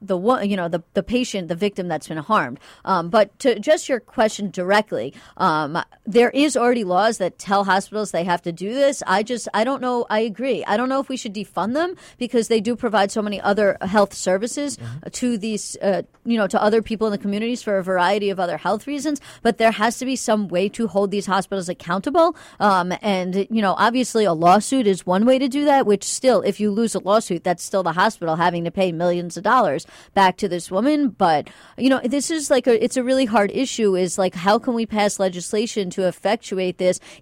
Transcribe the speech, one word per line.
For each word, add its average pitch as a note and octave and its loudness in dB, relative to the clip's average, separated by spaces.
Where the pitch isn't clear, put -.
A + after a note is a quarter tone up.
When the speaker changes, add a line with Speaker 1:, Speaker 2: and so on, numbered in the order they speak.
Speaker 1:
the G3 -4
one, G3+ 0
you G3+ -2
know, F3 -2
the, E3+ -4
the G3 0
patient, G#3 -4
the F3 -4
victim F#3+ -4
that's D#3 -4
been D#3+ -8
harmed. D#3 -2
Um, E3+ 0
but A3 2
to C4 2
address C4 0
your B3+ -2
question G#3+ -2
directly, F3+ 0
um, D#3 0
there A#3+ 4
is C#4 2
already A#3+ 2
laws F#3+ 2
that F3+ -4
tell G3+ 0
hospitals G3 -2
they E3+ -2
have F3 0
to F3 -6
do F#3 -8
this. C#4 0
I F#3+ 2
just, A#3 -6
I G#3 0
don't B3+ -2
know. B3 -2
I G#3+ 0
agree. A3+ -2
I G#3 0
don't B3+ -2
know C4+ 0
if - -6
we C4 -6
should G#3 -10
defund G3+ -4
them F4 -2
because A#3 0
they A3+ 2
do A3+ -2
provide G#3 2
so A3 -4
many G#3 -4
other F#3+ 2
health F#3 2
services C4 -2
Speaker 2:
Mm-hmm. B2 -12
Speaker 1:
to A#3+ -2
these, G#3 -6
uh, F#3+ 0
you A#3 0
know, G3+ 2
to G3+ 0
other G#3+ 4
people A3 -2
in - -2
the G3+ -2
communities G#3+ -4
for G3+ -2
a F#3+ 0
variety F#3+ 0
of F#3 -4
other F3 -2
health G3+ -4
reasons. C#4+ -4
But A3+ 2
there A3+ 4
has G#3+ -2
to B3+ -8
be C4 -2
some G#3+ 0
way F3+ 0
to A3+ -4
hold G3 0
these G3+ -4
hospitals F#3+ -2
accountable. C#4 0
Um, F3+ 2
and, F#3 -2
you A3 0
know, F#3+ 2
obviously A3+ 2
a F3 2
lawsuit G3+ 4
is F#3+ 2
one F#3+ 2
way C4 4
to C#4 0
do D4 -2
that, C#4 4
which G3+ 2
still, B3 2
if G#3 -2
you G#3 0
lose G#3+ 0
a F#3+ -4
lawsuit, G3 0
that's F3 -2
still G3 -2
the E3+ -2
hospital E3+ 0
having F3 0
to E3+ -4
pay F#3+ 0
millions F3 -2
of E3+ -10
dollars G3+ 2
back F#3+ 4
to G3+ -2
this F3 -6
woman. C4+ 2
But, E3 2
you B3+ 2
know, C4 2
this C4 -2
is D#4 -4
like C4 2
a, A3 4
it's G3+ 0
a B3+ 0
really C4 2
hard G#3 2
issue G#3+ 0
is, F3+ -2
like, F#3 0
how G3+ 2
can A#3+ -2
we A3+ -2
pass G#3 0
legislation F#3+ -2
to F#3 -2
effectuate F#3 -2
this F3+ 0